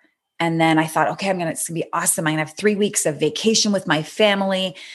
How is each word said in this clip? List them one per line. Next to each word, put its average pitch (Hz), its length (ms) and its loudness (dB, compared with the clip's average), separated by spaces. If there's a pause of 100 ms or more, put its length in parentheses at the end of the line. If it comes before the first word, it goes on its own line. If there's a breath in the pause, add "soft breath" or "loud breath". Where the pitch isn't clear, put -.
(400 soft breath)
And 165 220 0
then 160 180 4
I 160 80 2
thought, 156 220 2
"Okay, 196 200 -4
I'm 190 80 0
gonna, 165 140 -4
it's - 160 -6
gonna 165 140 -6
be - 100 -10
awesome. 170 360 0
I'm 156 60 2
gonna 156 120 -2
have 143 100 -12
three 208 200 0
weeks 202 300 0
of 147 140 -2
vacation 208 540 2
with 190 140 -2
my 156 160 2
family." 190 720 0 (200 loud breath)